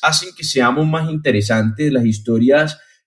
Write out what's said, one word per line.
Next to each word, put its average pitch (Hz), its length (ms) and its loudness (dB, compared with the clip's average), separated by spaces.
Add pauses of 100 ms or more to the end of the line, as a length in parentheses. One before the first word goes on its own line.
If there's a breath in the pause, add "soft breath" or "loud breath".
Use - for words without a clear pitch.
hacen 160 340 0
que 156 60 -12
seamos 135 440 0
más 160 220 -2
interesantes, 110 840 0
las 123 140 2
historias 117 720 2 (300 soft breath)